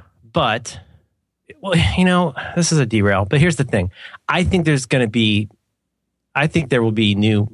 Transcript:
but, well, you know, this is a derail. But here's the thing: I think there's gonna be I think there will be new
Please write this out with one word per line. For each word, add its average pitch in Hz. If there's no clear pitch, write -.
but, 120
well, 190
you 185
know, 180
this 170
is 160
a 135
derail. 101
But 147
here's 165
the 143
thing: 92
I 170
think 165
there's 143
gonna 127
be 107
I 143
think 156
there 123
will 113
be 107
new 104